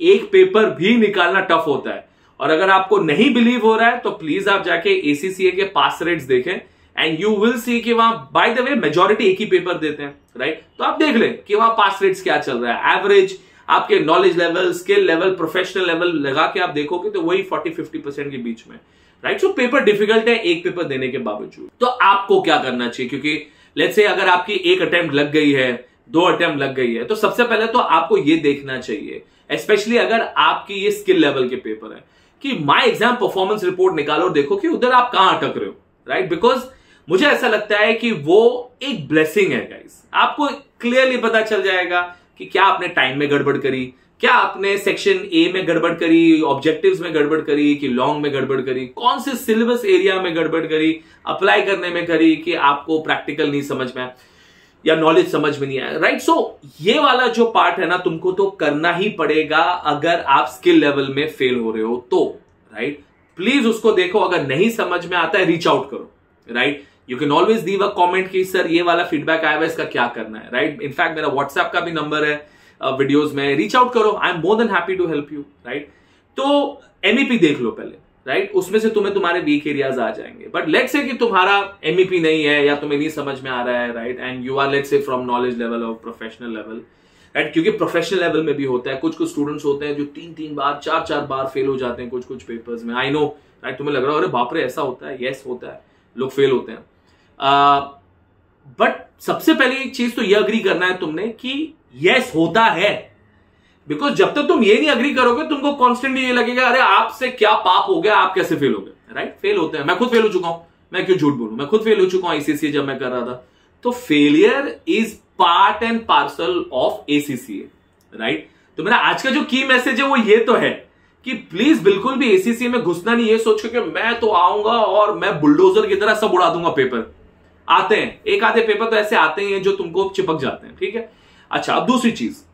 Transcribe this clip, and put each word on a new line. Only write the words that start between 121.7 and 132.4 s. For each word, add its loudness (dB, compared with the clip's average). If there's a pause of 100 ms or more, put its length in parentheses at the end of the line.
बिल्कुल 2
भी 2
एसीसीए 2
में 0
घुसना 0
नहीं, 2
ये 4
सोच 0
के -8
कि -4
मैं -2
तो 0
आऊंगा 2
और 2
मैं -2
bulldozer 6
की 0
तरह 2
सब 0
उड़ा 4
दूंगा -2
paper। -2 (540)
आते 4
हैं, -4
एक 0
आधे 2
paper 0
तो -2
ऐसे 0
आते 2
ही -4
हैं -4
जो 0
तुमको -4
चिपक -2
जाते -8
हैं, -20
ठीक -6
है? -10 (380)
अच्छा, -4
अब -2
दूसरी 0
चीज, -8 (160)